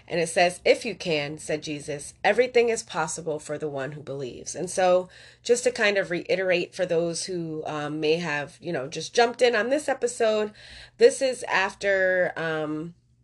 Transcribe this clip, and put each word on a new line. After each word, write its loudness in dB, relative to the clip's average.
and -2
it 0
says, 2
"If 4
you -6
can," -4
said -6
Jesus, -10
"everything 4
is -2
possible -4
for -8
the -6
one -6
who -14
believes." -10
And -6
so 4
just 2
to 4
kind 2
of -2
reiterate 0
for -2
those 0
who, -6
um, -6
may 4
have, -4
you -6
know, -4
just -10
jumped 4
in 6
on 0
this 0
episode, 0
this 6
is -2
after, 0
um, -4